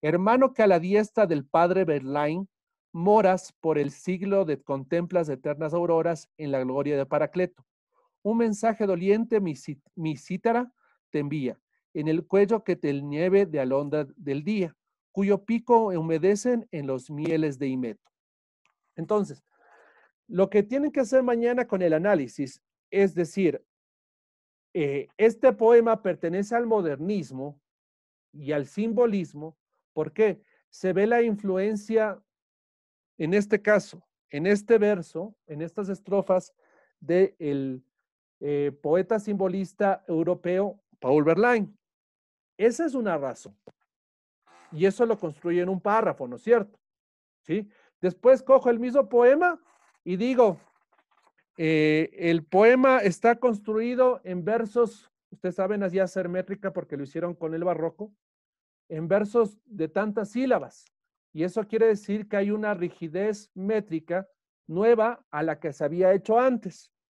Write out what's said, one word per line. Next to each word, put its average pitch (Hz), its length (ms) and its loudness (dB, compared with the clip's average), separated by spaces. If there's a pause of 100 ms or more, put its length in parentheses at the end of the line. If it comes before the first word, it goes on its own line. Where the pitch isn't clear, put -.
"Hermano 214 520 2
que 226 100 2
a 214 40 4
la 180 120 4
diestra 202 460 0
del 147 200 -4
padre 175 380 2
Verlaine 147 640 -4 (460)
moras 185 680 2
por 156 180 -2
el 143 140 -2
siglo 190 540 -2
de 147 160 -6
contemplas 170 680 -4
eternas 147 440 -6
auroras 165 640 -2
en 147 140 -8
la 135 80 0
gloria 139 380 -2
de 139 80 0
Paracleto. 151 600 -4 (580)
Un 220 140 -2
mensaje 226 480 0
doliente 202 560 0
mi 170 120 -4
cít-, 139 300 -14 (120)
mi 160 200 -6
cítara 233 560 -4 (380)
te 151 100 -4
envía, 143 400 -6 (340)
en 151 140 -6
el 165 180 -2
cuello 202 380 2
que 180 120 -2
te 147 180 -4
nieve 160 540 0
de 151 120 -4
alondra 143 560 -2
del 143 280 -6
día, 185 340 -4 (340)
cuyo 196 320 0
pico 233 440 2
humedecen 190 840 0
en 143 160 -8
los 131 220 -6
mieles 156 500 -4
de 139 80 -4
Himeto". 127 420 -6 (840)
Entonces, 190 480 -4 (840)
lo 190 220 0
que 202 120 2
tienen 269 300 -2
que - 80 -4
hacer 262 240 2
mañana 240 420 0
con 196 160 -4
el 170 120 2
análisis 156 680 -2 (300)
es 196 220 2
decir, 165 500 -2 (1120)
eh, 143 420 -2
este 226 380 4
poema 226 480 4
pertenece 190 540 -4
al 240 100 0
modernismo 156 960 -4 (720)
y 143 180 -8
al 147 140 -2
simbolismo, 202 920 -2 (360)
¿por 156 180 -4
qué? 208 300 0 (280)
Se - 220 -4
ve 196 160 2
la 233 140 2
influencia, 208 1000 -2 (960)
en 165 180 -2
este 208 260 0
caso, 208 420 0 (260)
en 151 180 -4
este 208 320 2
verso, 202 560 -4 (120)
en 151 140 -12
estas 175 260 -10
estrofas, 190 680 -2 (460)
de 180 400 2
el, 135 460 -6 (540)
eh, 143 320 -2 (100)
poeta 185 380 0
simbolista 196 880 -2
europeo 180 760 -2 (180)
Paul 147 240 2
Verlaine. 202 500 2 (840)
Esa 240 280 0
es 269 100 -4
una 208 220 -2
razón. 120 400 -8 (1120)
Y 165 140 -2
eso 196 200 2
lo 226 120 0
construye 175 440 -4
en 180 80 -2
un 190 100 -4
párrafo, 202 480 0
¿no 123 80 -12
es - 60 -18
cierto? 233 380 0 (640)
¿Sí? 208 260 -4 (320)
Después 233 400 4
cojo 262 280 4
el 233 100 2
mismo 247 300 0
poema 285 520 4 (420)
y 180 120 -4
digo, 233 440 2 (1000)
eh, 156 560 2
el 165 320 0
poema 254 540 6
está 226 380 2
construido 240 840 0
en 180 220 -8
versos, 220 640 -2 (180)
ustedes 180 260 -8
saben, 202 280 -2
así 185 160 -2
hacer 185 300 -2
métrica 185 420 -6
porque 170 240 -10
lo 139 80 -8
hicieron 165 320 -8
con 160 180 -8
el 165 120 -4
barroco, 170 480 -4 (720)
en 165 220 -8
versos 208 560 0
de 160 240 -6
tantas 208 420 -4
sílabas. 240 540 -2 (480)
Y 156 100 -4
eso 202 240 -4
quiere 220 200 2
decir 208 420 -2
que 208 80 -2
hay 202 140 0
una 214 220 -2
rigidez 180 800 -6
métrica 190 760 -4 (360)
nueva 220 640 0
a 147 140 -4
la 156 160 -4
que 151 140 -8
se - 100 -6
había 180 300 4
hecho 220 260 2
antes. 240 540 -2 (240)